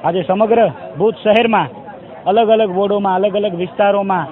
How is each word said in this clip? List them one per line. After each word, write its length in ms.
આજે 160
સમગ્ર 380
ભુજ 240
શહેરમાં 460
અલગ 240
અલગ 240
વોર્ડોમાં, 400
અલગ 200
અલગ 220
વિસ્તારોમાં 720